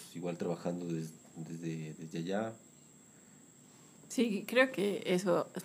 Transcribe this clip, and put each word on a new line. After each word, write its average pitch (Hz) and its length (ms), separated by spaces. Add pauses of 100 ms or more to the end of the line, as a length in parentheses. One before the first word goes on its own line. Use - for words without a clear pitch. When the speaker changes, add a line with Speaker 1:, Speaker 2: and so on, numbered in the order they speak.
(160)
Speaker 1:
igual 87 220
trabajando 87 500
des-, 80 260 (220)
desde, 80 640
desde 82 200
allá. 101 340 (1600)
Speaker 2:
Sí, 226 380
creo 262 240
que 202 340
eso 180 420 (180)